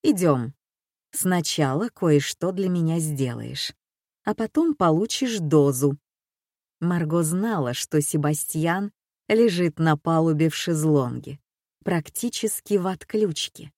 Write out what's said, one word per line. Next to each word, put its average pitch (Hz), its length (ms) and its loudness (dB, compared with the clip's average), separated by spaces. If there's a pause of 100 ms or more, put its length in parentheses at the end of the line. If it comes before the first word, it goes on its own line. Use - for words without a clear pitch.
Идем. 156 500 2 (580)
Сначала 175 760 -2
кое-что 165 640 0
для 185 180 -2
меня 165 300 0
сделаешь, 131 760 -6 (500)
а 208 120 -2
потом 311 400 0
получишь 202 640 0
дозу». 143 580 2 (800)
Марго 170 440 0
знала, 175 500 -2
что - 280 -2
Себастьян 165 920 -2 (360)
лежит 185 520 2
на 160 180 4
палубе 160 520 2
в - 60 -6
шезлонге, 143 840 0 (440)
практически - 920 -4
в 180 100 0
отключке. 185 920 -4